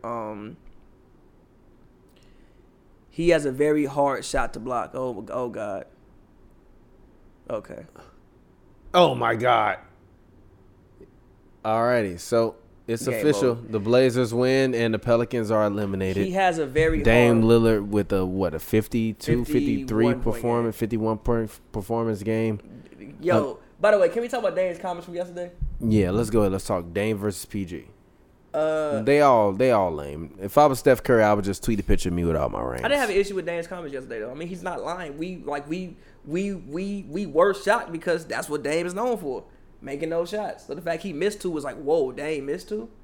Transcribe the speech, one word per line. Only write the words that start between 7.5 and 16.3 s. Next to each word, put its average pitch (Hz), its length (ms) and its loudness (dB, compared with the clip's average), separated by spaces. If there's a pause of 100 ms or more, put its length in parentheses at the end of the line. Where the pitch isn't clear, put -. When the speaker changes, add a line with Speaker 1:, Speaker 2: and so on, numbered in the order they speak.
Speaker 2:
Oh, 160 220 6
my 117 200 0
God. 110 420 2 (1900)
Alrighty, 113 560 0
so 113 360 0 (320)
it's 117 180 -4
Speaker 1:
Game 120 140 -2
Speaker 2:
official. 143 320 2
Speaker 1:
over. 117 160 -6
Speaker 2:
The 110 120 -2
Blazers 120 540 4
win 131 400 2
and 117 200 0
the 107 60 -2
Pelicans 117 520 0
are 107 140 4
eliminated. 98 600 -2
Speaker 1:
He 185 80 -2